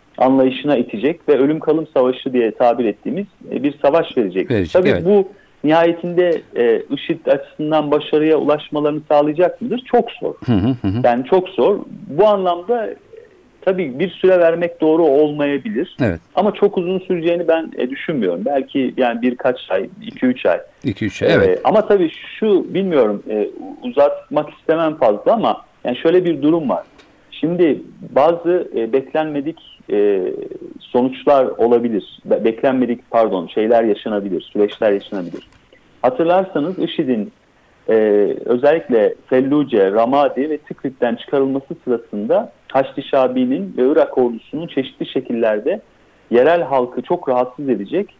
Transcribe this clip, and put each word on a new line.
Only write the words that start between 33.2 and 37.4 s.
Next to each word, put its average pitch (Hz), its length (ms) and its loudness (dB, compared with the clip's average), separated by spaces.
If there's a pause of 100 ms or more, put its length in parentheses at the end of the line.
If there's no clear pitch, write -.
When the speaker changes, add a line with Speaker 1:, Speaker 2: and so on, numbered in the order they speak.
Speaker 1:
şeyler 113 360 2
yaşanabilir, 101 580 -2
süreçler 104 500 0
yaşanabilir. 98 560 -6 (540)
Hatırlarsanız 165 800 0
işid'in, 131 520 -4 (580)